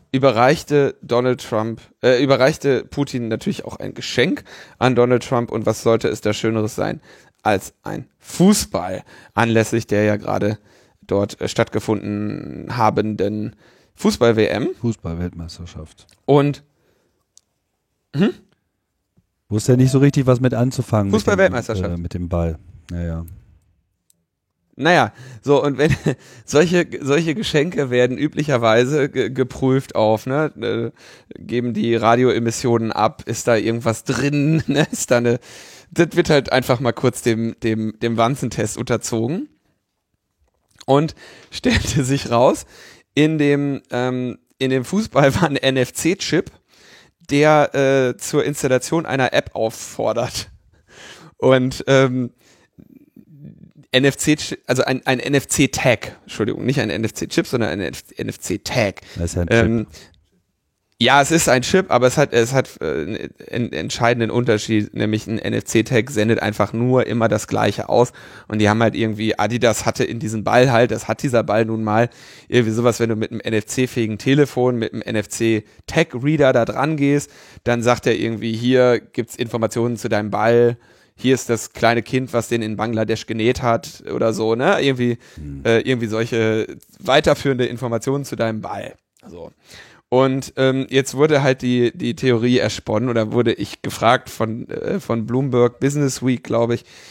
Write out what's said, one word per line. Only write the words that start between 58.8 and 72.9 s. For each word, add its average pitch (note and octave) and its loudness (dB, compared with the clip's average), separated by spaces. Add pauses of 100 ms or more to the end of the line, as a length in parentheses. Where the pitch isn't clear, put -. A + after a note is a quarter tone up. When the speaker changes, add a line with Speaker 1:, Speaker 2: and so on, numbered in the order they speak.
Speaker 2:
Das F2 -4
ist - -10
ja F2+ 0
ein E2+ -2
Chip. A#2 4
Speaker 1:
Ähm, A2+ 0 (1120)
ja, C3 6
es C3 -2
ist D#3+ 2
ein B2+ 4
Chip, F#3+ 0
aber A#2+ 4
es B2+ 2
hat, C#3+ 2
es A#2 2
hat, C3 -2
äh, - -4
einen D2+ -4 (220)
en-, - -6
entscheidenden A#2 0
Unterschied, A2 0
nämlich A2 -2
ein A2 -4
N-F-C-Tag A2+ 0
sendet A2 0
einfach G#2+ -2
nur B2 2
immer A2+ 0
das G#2+ -2
Gleiche G#2+ -2
aus. A#2 2 (360)
Und G#2+ -4
die G#2 4
haben A2 2
halt A2+ 2
irgendwie, A2 -2
Adidas A2+ 0
hatte A#2 -2
in - -4
diesem A2 -6
Ball B2 4
halt, A#2 4
das - -6
hat A2 -4
dieser A#2+ 2
Ball A2 0
nun A2 -4
mal, A2 2 (380)
irgendwie A2+ 2
sowas, A#2+ 2